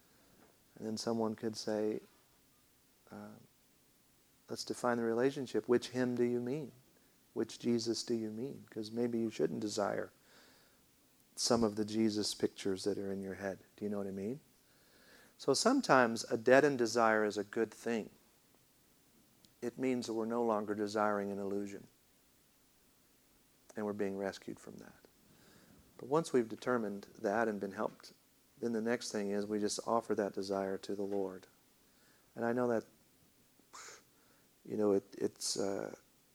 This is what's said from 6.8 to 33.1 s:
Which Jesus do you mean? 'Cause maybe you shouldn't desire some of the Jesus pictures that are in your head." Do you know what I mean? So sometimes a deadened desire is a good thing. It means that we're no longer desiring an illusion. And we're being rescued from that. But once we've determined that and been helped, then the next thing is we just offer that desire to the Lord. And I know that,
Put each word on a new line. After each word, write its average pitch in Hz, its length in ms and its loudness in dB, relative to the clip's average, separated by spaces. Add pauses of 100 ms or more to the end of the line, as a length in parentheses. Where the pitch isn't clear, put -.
Which 113 260 -4
Jesus 117 440 0
do 120 100 -2
you 110 160 -2
mean? 110 400 -8
'Cause 110 220 -8
maybe 117 280 0
you 113 120 2
shouldn't 156 280 0
desire 104 520 -2 (1200)
some 117 280 2
of 104 120 2
the 107 100 0
Jesus 107 500 0
pictures 98 480 -2
that 98 140 0
are 98 140 -6
in 98 100 -4
your 95 140 -8
head." 95 240 -6 (160)
Do - 100 -8
you 104 60 -2
know 104 60 -4
what 98 100 -4
I 98 40 -8
mean? 101 280 -6 (960)
So - 160 2
sometimes 131 760 6
a 127 80 2
deadened 135 400 8
desire 110 480 4
is 104 120 0
a 104 60 -2
good 107 300 -2
thing. 117 360 -4 (1500)
It 120 160 -6
means 127 300 0
that 117 60 -2
we're 110 120 0
no 117 180 0
longer 107 320 2
desiring 104 560 0
an 101 80 -6
illusion. 101 480 -6 (1900)
And 107 100 -4
we're 104 80 -2
being 101 240 -2
rescued - 420 -6
from - 180 -16
that. - 160 -18 (1080)
But 120 80 -10
once 160 240 2
we've 117 160 4
determined 107 580 -2 (140)
that 110 260 2
and 104 140 -2
been 98 100 -4
helped, - 400 -6 (500)
then 117 120 -2
the 110 80 -2
next 117 320 -2
thing 101 180 -2
is 101 140 -2
we 107 140 -2
just 101 280 -2
offer 113 280 0
that 101 180 0
desire 98 460 -2
to - 160 -6
the 101 80 -4
Lord. 95 440 -4 (880)
And 117 80 -4
I 117 80 2
know 123 160 2
that, 113 160 0 (1900)